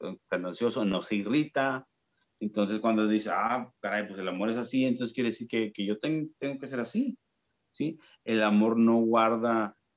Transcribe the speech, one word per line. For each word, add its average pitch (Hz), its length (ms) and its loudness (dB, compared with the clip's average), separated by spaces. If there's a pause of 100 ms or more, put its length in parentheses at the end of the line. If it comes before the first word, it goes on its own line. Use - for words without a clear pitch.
(300)
ganancioso, 92 540 -2
no 95 180 0
se 107 140 -4
irrita. 135 720 -2 (540)
Entonces, 104 400 -2
cuando 110 260 2
dice, 107 240 0
"Ah, 113 400 -2 (100)
caray, 101 260 -4
pues 95 120 -12
el 92 100 -6
amor 98 220 -2
es 117 60 -2
así", 131 300 0
entonces 123 280 -2
quiere 120 160 0
decir 117 180 -6
que, 110 240 -2
que 101 120 -6
yo 104 140 -2
ten-, 156 400 -4
tengo 139 200 -6
que 139 80 -10
ser 123 140 -6
así, 226 380 -4 (540)
¿sí? 156 260 -6 (260)
El 113 180 2
amor 107 360 4
no 117 180 6
guarda, 113 800 2 (200)